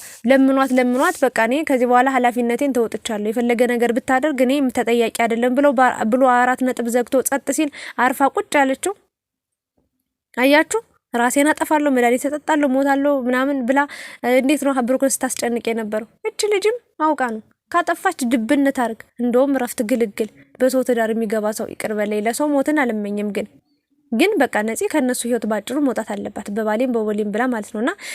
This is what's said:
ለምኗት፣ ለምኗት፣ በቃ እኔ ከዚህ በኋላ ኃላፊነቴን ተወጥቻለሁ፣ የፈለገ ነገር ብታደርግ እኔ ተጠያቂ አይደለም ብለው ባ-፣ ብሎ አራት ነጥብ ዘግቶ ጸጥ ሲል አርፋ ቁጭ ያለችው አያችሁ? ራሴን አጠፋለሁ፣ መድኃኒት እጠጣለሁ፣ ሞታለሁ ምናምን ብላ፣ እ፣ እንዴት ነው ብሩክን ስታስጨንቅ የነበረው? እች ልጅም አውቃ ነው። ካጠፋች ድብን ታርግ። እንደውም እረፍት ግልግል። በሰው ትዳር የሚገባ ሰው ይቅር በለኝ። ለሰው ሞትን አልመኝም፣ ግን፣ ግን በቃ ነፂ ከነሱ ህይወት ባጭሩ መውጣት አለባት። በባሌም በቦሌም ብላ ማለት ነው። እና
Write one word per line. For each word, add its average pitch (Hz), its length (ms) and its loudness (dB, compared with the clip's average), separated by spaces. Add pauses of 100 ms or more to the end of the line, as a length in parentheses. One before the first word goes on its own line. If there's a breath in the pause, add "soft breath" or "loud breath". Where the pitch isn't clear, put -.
(260 loud breath)
ለምኗት፣ 269 480 4
ለምኗት፣ 254 460 2
በቃ 247 240 0
እኔ 254 200 0
ከዚህ 254 240 2
በኋላ 247 240 4
ኃላፊነቴን 247 640 0
ተወጥቻለሁ፣ 214 540 -4
የፈለገ 240 420 0
ነገር 240 240 0
ብታደርግ 262 480 0
እኔ 254 120 4 (160)
ተጠያቂ 233 500 0
አይደለም 233 360 0
ብለው 285 180 4
ባ-፣ 254 200 4 (120)
ብሎ 247 260 2
አራት 247 320 2
ነጥብ 240 260 -2
ዘግቶ 240 360 0
ጸጥ 277 300 -4
ሲል 302 160 -2 (260 loud breath)
አርፋ 254 220 2 (120)
ቁጭ - 240 -4
ያለችው 277 400 0 (1400)
አያችሁ? 294 420 4 (340)
ራሴን 247 340 2
አጠፋለሁ፣ 302 440 0
መድኃኒት 240 340 2
እጠጣለሁ፣ 294 440 0
ሞታለሁ 277 420 2 (100)
ምናምን 254 420 0
ብላ፣ 269 160 0 (400 loud breath)
እ፣ 240 140 -2
እንዴት 269 300 2
ነው 277 160 0
ብሩክን 262 320 0
ስታስጨንቅ 233 540 -4
የነበረው? 220 420 -4 (160)
እች - 240 -6
ልጅም 415 300 0 (220)
አውቃ 311 300 0
ነው። 220 120 -8 (320)
ካጠፋች 339 540 -2
ድብን 269 420 2
ታርግ። 226 300 -2 (200)
እንደውም 247 340 2
እረፍት 254 320 -4
ግልግል። 220 420 -2 (300 soft breath)
በሰው 262 260 2
ትዳር 233 260 0
የሚገባ 220 420 -2
ሰው 214 160 -8
ይቅር - 260 -8
በለኝ። 208 280 -2
ለሰው 226 280 -2
ሞትን 294 300 0
አልመኝም፣ 208 520 -2
ግን፣ 208 160 -6 (640)
ግን 285 260 2
በቃ 262 240 0
ነፂ 220 260 -4
ከነሱ 254 340 -2
ህይወት 240 260 -2
ባጭሩ 214 340 -4
መውጣት 247 300 -2
አለባት። 202 400 -8
በባሌም 220 400 0
በቦሌም 214 400 -2
ብላ 214 160 -2
ማለት 226 240 -4
ነው። 214 100 -6
እና 277 100 0 (240 loud breath)